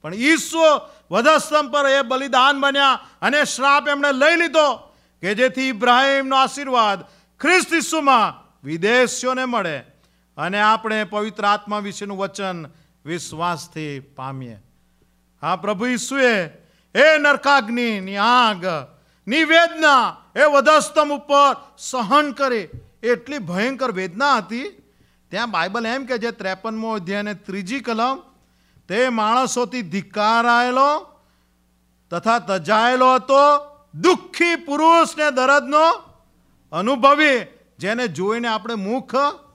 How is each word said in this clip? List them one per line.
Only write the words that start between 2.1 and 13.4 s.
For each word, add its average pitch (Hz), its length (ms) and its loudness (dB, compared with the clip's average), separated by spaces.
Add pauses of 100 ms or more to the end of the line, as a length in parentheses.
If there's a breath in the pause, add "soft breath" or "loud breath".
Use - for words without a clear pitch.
બન્યા 277 400 0 (220 loud breath)
અને 269 220 0
શ્રાપ 277 440 0
એમણે 285 240 0
લઈ 294 240 2
લીધો 302 400 0 (440 soft breath)
કે 196 140 -4
જેથી 254 340 0
ઇબ્રાહીમનો 269 680 0
આશીર્વાદ 254 680 -2 (360 soft breath)
ખ્રિસ્ત 330 340 0
ઈસુમાં 269 800 0 (120)
વિદેશીઓને 240 800 -2
મળે 190 340 -4 (580)
અને 180 240 -6
આપણે 214 440 0
પવિત્ર 208 400 -6
આત્મા 208 340 -2
વિશેનું 202 400 -10
વચન 190 480 -8 (400 soft breath)
વિશ્વાસથી 156 920 -8